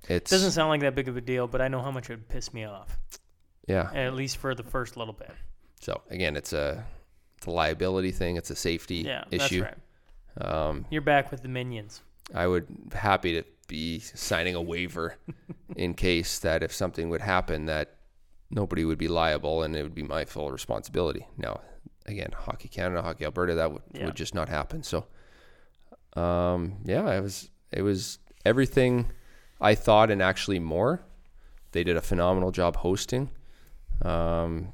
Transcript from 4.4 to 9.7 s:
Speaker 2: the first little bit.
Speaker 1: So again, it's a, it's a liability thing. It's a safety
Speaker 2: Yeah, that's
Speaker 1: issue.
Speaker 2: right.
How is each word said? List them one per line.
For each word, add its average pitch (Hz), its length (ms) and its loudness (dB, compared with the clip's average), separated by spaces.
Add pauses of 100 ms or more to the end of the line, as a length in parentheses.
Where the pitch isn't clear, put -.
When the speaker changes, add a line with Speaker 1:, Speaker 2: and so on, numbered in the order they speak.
Speaker 2:
the 117 80 -6
first 120 340 -6
little 110 180 -6
bit. - 160 -16 (500)
Speaker 1:
So - 200 -6 (100)
again, 82 260 0
it's - 160 -6
a, 76 320 -2 (520)
it's - 100 -16
a 87 40 -4
liability 92 640 0
thing. 87 240 0
It's 85 140 -6
a 80 60 -6
safety 85 420 -2
Speaker 2:
Yeah, - 320 -6
that's 90 140 0
Speaker 1:
issue. 92 200 0
Speaker 2:
right. - 840 -12